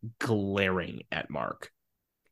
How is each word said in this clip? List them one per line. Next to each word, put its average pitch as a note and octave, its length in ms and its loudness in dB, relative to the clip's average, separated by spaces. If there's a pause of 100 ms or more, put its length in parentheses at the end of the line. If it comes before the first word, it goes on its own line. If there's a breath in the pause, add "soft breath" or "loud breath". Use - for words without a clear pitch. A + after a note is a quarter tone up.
(200)
glaring G2 840 2 (100)
at - 180 -4
Mark. - 420 -6 (600)